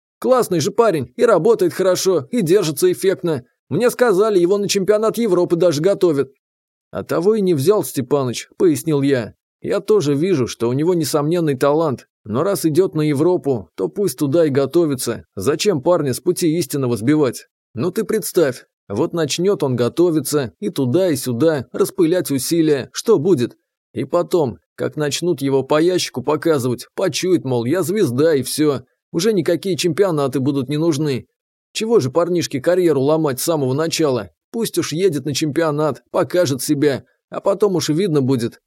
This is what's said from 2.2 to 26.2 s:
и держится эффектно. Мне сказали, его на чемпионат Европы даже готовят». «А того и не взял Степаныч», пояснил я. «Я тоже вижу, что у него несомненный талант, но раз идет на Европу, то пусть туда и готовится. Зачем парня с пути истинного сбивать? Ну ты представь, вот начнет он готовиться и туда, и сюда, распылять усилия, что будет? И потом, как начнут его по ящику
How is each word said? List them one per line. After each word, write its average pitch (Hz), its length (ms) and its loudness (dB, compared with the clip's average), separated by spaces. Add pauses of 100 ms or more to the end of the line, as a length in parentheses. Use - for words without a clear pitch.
и 240 120 0
держится 170 480 2
эффектно. 175 540 -2 (240)
Мне 220 220 0
сказали, 220 480 2
его 175 200 2
на 202 100 -2
чемпионат 208 500 0
Европы 180 380 2
даже 165 240 2
готовят». 170 520 0 (580)
«А 98 120 -8
того 170 320 0
и 220 60 0
не 185 140 2
взял 165 280 2
Степаныч», 131 760 -4
пояснил 151 460 0
я. 123 320 0 (260)
«Я 202 200 -2
тоже 190 340 2
вижу, 147 320 0
что 113 220 -4
у 120 40 -2
него 156 220 0
несомненный 156 600 0
талант, 147 520 0 (160)
но 110 180 -2
раз 196 220 -2
идет 165 300 2
на 156 80 0
Европу, 147 720 0
то - 140 -4
пусть 196 300 -4
туда 160 280 2
и 151 40 0
готовится. 135 720 0 (100)
Зачем 151 480 -2
парня 156 320 0
с - 60 -10
пути 175 380 0
истинного 131 380 -2
сбивать? 131 500 0 (280)
Ну 139 160 -4
ты 214 140 -4
представь, 175 640 0 (220)
вот 135 260 -2
начнет 170 480 -2
он 131 120 0
готовиться 147 840 0
и 208 80 -4
туда, 170 420 0
и 143 60 0
сюда, 131 560 0
распылять 180 580 0
усилия, 147 640 -2
что - 260 2
будет? 139 380 0 (380)
И 117 100 -4
потом, 165 540 -2 (160)
как 127 220 -6
начнут 147 460 -2
его 135 200 0
по 147 180 2
ящику 170 420 0